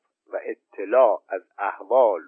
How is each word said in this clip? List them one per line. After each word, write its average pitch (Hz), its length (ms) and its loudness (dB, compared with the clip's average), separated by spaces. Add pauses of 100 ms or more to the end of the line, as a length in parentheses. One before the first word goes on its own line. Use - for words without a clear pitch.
(320)
و - 100 -8
اطلاع 110 840 0
از 95 140 -8 (160)
احوال 101 680 0